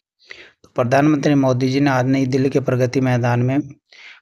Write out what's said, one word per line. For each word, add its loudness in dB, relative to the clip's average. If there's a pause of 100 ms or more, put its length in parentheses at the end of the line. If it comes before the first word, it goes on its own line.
(640)
तो -20
प्रधानमंत्री 2
मोदी 0
जी -2
ने 2
आज 0
नई 0
दिल्ली 0
के 0
प्रगति -2
मैदान 0
में 0 (600)